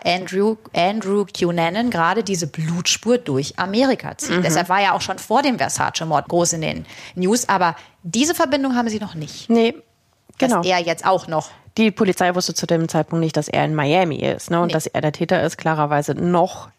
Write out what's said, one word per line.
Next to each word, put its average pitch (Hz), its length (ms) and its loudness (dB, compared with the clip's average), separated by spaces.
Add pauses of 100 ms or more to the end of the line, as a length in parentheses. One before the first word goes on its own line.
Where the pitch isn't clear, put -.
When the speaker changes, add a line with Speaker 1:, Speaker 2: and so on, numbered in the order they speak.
Speaker 1:
Andrew, 185 500 0 (180)
Andrew 202 520 0 (120)
Cunanan, 175 520 0
gerade 185 340 0
diese 180 220 -2
Blutspur 170 720 -2
durch 143 400 -4
Amerika 208 580 0
zieht. - 220 -2
Speaker 2:
Mhm. 185 40 2
Speaker 1:
Deshalb 170 280 0
war 190 100 4
ja 196 140 4
auch 180 80 -4
schon 185 160 -6
vor 240 240 0
dem 262 160 0
Versace-Mord 143 720 -2
groß 170 260 2
in 160 80 -6
den 156 240 -6 (280)
News. 190 360 0
Aber 180 260 2 (260)
diese 233 320 0
Verbindung 269 400 0
haben 240 140 0
sie 214 120 -4
noch 202 140 -12
nicht. 151 360 -8
Speaker 2:
Nee, 226 240 4 (640)
Speaker 1:
Dass 262 120 2
Speaker 2:
genau. 190 140 2
Speaker 1:
er 180 140 2
jetzt 165 260 -4
auch 185 240 2
noch 156 220 -2 (260)
Speaker 2:
Die 220 140 6
Polizei 185 440 2
wusste 180 200 -2
zu - 120 -4
dem 165 220 2
Zeitpunkt 165 340 0
nicht, 160 140 0
dass 151 120 -2
er - 180 0
in 151 80 -2
Miami 151 420 2
ist, - 340 -4
ne? 170 100 2
Und 175 80 2
Speaker 1:
Nee. 170 40 -4
Speaker 2:
dass 156 140 -2
er - 160 -2
der 151 100 0
Täter 170 300 0
ist, 160 160 -2
klarerweise 151 560 0
noch 175 540 0 (100)